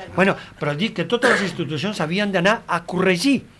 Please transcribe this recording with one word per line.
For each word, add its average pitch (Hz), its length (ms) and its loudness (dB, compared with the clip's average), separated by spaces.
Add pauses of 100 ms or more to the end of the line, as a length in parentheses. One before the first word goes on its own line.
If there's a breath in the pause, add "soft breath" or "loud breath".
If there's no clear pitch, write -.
(140)
Bueno, 190 200 4 (220 loud breath)
però 147 200 -2
dic 208 180 -2
que 170 100 -2
totes 233 260 2
les 202 120 2
institucions 170 580 -4
havien 185 300 0
d'anar 190 340 2
a 175 200 -4
corregir, 185 560 2 (200 loud breath)